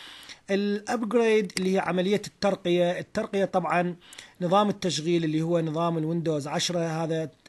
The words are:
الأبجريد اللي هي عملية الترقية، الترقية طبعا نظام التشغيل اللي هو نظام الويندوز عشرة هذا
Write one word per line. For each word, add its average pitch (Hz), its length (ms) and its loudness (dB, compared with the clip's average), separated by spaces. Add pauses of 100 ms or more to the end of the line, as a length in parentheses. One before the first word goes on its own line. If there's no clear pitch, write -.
(500)
الأبجريد 214 1080 0
اللي 185 180 0
هي 190 40 2
عملية 185 480 0
الترقية، 180 720 0
الترقية 196 460 -2
طبعا 175 500 0 (460)
نظام 196 280 4
التشغيل 170 540 0
اللي 156 180 0
هو 165 200 2
نظام 165 360 0
الويندوز 156 500 -2
عشرة 165 560 -2
هذا 160 280 -2 (180)